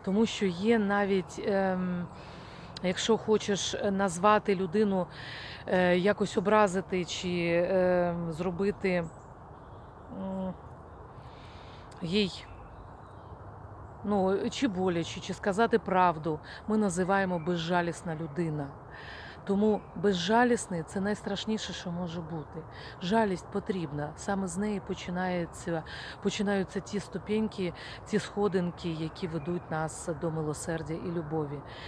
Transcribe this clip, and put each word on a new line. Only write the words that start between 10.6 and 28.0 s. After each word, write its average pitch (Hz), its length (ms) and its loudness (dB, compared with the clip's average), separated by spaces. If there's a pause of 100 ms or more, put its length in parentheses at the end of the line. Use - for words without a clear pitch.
їй, 180 440 0 (1600)
ну, 202 460 2
чи - 180 0
боляче, 180 520 0
чи - 140 -6
сказати 214 460 4
правду, 165 600 4 (280)
ми 214 100 2
називаємо 185 640 2
«безжалісна 170 760 0
людина». 151 520 -2 (760)
Тому 202 380 4 (140)
безжалісний — 196 920 4
це 196 140 -4
найстрашніше, 202 720 -2
що - 180 -6
може 175 300 -4
бути. 160 400 -8 (400)
Жалість 190 500 2
потрібна, 156 640 -2
саме 196 320 -2
з 170 100 -4
неї 208 220 0
починається, 180 1040 -4 (400)
починаються 196 560 0
ті 202 200 -4
ступеньки, 202 760 -2 (320)